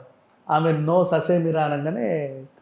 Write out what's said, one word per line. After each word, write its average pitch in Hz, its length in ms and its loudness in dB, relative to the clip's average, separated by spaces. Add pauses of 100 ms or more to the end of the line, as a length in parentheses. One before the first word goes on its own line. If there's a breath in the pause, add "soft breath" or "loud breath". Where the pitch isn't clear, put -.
(500)
ఆమె 160 220 2
"No 156 300 2
ససేమిరా" 165 600 0
అనగానే 147 760 -4 (200)